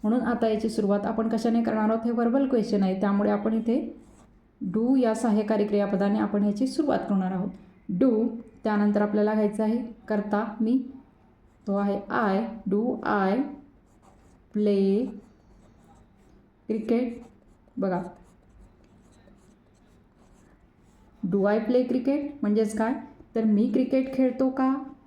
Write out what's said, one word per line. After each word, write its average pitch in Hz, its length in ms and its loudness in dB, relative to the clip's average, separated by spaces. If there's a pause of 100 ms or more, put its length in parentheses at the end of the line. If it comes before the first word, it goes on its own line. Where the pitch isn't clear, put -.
म्हणून 226 180 2
आता 233 280 0
याची 220 200 0
सुरुवात 202 380 0
आपण 226 220 -2
कशाने 226 340 0
करणार 220 260 0
आहोत, 226 160 0
हे 240 60 -2
व्हर्बल 240 380 2
क्वेश्चन 208 340 2
आहे, 190 180 0
त्यामुळे 202 300 2
आपण 208 240 0
इथे 226 420 -2 (680)
डू 220 340 0
या 233 180 2
सहाय्यकारी 214 520 2
क्रियापदाने 202 520 2
आपण 208 240 0
ह्याची 208 240 0
सुरुवात 285 320 0
करणार 190 340 0
आहोत, 185 180 -4 (380)
डू. 220 400 2 (360)
त्यानंतर 208 380 2
आपल्याला 208 320 2
घ्यायचं 214 280 0
आहे 220 160 0 (300)
कर्ता 208 520 -2
मी, 233 220 2 (840)
तो 196 100 0
आहे 202 240 0 (100)
आय, 208 340 0 (220)
"डू 214 360 0
आय 202 380 0 (1120)
प्ले 208 540 2 (1600)
क्रिकेट?" 233 540 -2 (540)
बघा, 185 260 -2 (3250)
"डू 196 220 0
आय 208 140 2
प्ले 247 240 2
क्रिकेट?" 277 500 -2 (100)
म्हणजेच 214 360 0
काय, 226 160 0 (400)
तर 220 100 0
मी 214 280 4
क्रिकेट 262 420 0
खेळतो 262 360 2
का? 262 240 0 (320)